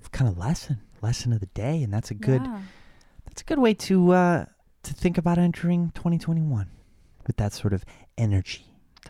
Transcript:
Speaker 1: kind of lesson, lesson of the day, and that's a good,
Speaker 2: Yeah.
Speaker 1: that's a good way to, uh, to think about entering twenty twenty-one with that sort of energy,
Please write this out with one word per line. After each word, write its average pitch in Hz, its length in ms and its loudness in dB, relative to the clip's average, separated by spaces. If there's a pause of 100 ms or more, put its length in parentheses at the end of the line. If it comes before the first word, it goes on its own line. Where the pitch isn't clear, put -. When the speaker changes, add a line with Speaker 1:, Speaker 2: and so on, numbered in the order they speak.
(120)
Speaker 1:
kind 127 180 0
of 90 60 -2
lesson, 117 440 -4 (200)
lesson 120 320 -2
of 110 80 0
the 95 60 -8
day, 139 360 -4
and 107 100 -4
that's 104 180 -4
a 117 40 -8
good, 127 300 0
Speaker 2:
Yeah. 220 160 -8 (680)
Speaker 1:
that's - 160 -18
a - 20 -18
good 311 140 -2
way 240 160 6
to, 180 380 4
uh, 175 320 4 (380)
to - 120 -10
think 175 240 -2
about 170 200 2
entering 175 560 2
twenty 170 240 -2
twenty-one 156 520 -2 (560)
with - 100 -2
that 104 160 -2
sort - 220 -4
of 92 100 -4 (340)
energy, 101 460 0 (460)